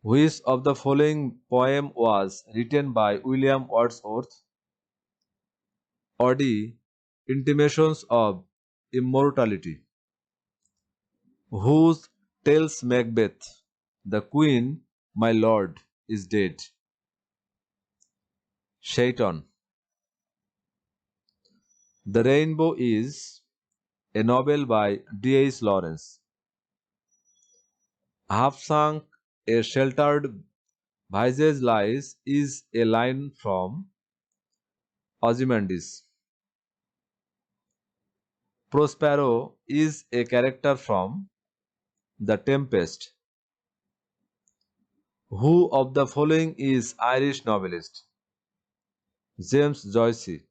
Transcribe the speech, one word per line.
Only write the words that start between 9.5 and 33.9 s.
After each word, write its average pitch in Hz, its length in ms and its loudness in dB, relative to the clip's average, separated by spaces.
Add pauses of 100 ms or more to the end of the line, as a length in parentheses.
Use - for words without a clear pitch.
Who 151 440 4 (500)
tells 151 380 2
Macbeth, 117 600 0 (640)
"The 104 180 -4
Queen, 143 600 0 (300)
my 113 180 2
lord, 110 480 2 (280)
is 101 180 -8
dead"? 95 360 -2 (2250)
Shenton. 117 640 -2 (2500)
The 113 180 2
Rainbow 156 540 2
is 120 640 -4 (720)
a 110 80 0
novel 135 420 2
by 104 360 0 (200)
D 131 140 0
H 135 260 2
Lawrence. 92 600 -4 (2000)
Half 123 280 0
sunk 151 460 0 (460)
"A 117 120 2
sheltered 143 640 0 (840)
visage 127 520 0
lies" 117 540 -2 (100)
is 143 380 -2 (100)
a 117 100 2
line 127 460 0
from 104 600 -6 (1300)